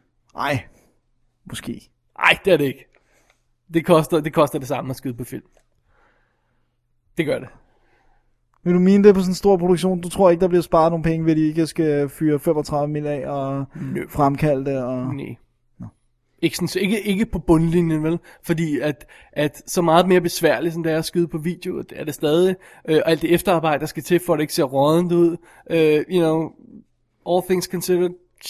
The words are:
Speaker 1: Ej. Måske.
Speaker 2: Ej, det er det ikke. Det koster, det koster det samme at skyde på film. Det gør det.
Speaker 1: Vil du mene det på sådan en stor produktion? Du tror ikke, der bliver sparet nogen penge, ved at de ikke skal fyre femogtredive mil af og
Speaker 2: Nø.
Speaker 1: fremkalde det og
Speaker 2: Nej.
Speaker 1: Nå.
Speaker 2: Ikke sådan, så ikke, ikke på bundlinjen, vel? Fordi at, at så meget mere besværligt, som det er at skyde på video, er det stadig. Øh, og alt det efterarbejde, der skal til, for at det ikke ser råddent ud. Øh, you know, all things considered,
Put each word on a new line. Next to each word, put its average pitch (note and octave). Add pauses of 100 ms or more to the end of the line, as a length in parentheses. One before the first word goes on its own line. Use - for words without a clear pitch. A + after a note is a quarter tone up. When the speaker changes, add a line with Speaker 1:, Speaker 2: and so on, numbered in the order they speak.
(360)
Speaker 1:
Ej. C3 (880)
Måske. - (280)
Speaker 2:
Ej, E3+
det F#3+
er E3
det C#3+
ikke. - (880)
Det E3
koster, D#3+
det D3+
koster D3+
det C3
samme C3
at C3
skyde B2+
på A#2+
film. - (1800)
Det D#3+
gør C#3+
det. C3+ (1160)
Speaker 1:
Vil F3
du F3+
mene G3
det G3+
på F#3+
sådan F3+
en F3+
stor G3+
produktion? F3+
Du F3
tror F#3
ikke, E3+
der F#3
bliver F3
sparet E3
nogen E3
penge, E3
ved D#3+
at D#3
de D#3
ikke D#3
skal D3
fyre D3+
femogtredive D3+
mil D3+
af C#3+
og C#3 (280)
Speaker 2:
Nø. -
Speaker 1:
fremkalde C#3
det C3
og B2+
Speaker 2:
Nej. A#2+ (420)
Speaker 1:
Nå. A2+ (560)
Speaker 2:
Ikke E3
sådan, E3+
så -
ikke, G3+
ikke G#3
på F#3+
bundlinjen, E3
vel? E3 (240)
Fordi D#3+
at, D3 (260)
at D3
så -
meget E3+
mere F3+
besværligt, E3
som E3+
det D#3+
er D#3+
at D#3+
skyde F3
på E3+
video, D#3+ (100)
er -
det D3+
stadig. F3+ (320)
Øh, D#3
og E3
alt D#3+
det E3
efterarbejde, D#3+
der D#3
skal D3+
til, F3
for F3
at D3+
det D3+
ikke D3
ser D#3
råddent D3+
ud. E3+ (340)
Øh, D#3
you F3+
know, D#3+ (800)
all F3
things F3+
considered, F3+ (400)